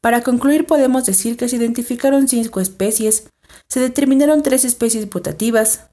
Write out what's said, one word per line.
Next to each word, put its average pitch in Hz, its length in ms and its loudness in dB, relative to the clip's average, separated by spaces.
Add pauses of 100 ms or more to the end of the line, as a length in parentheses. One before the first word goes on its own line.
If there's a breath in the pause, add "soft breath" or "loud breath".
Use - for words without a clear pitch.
Para 233 220 0
concluir, 277 440 0
podemos 262 400 2
decir 233 300 -2
que 240 120 -4
se 247 80 -4
identificaron 240 720 0
cinco 226 320 -2
especies, 214 680 -2 (360 soft breath)
se - 140 -6
determinaron 277 600 2
tres 262 220 2
especies 226 420 -2
putativas 214 880 -2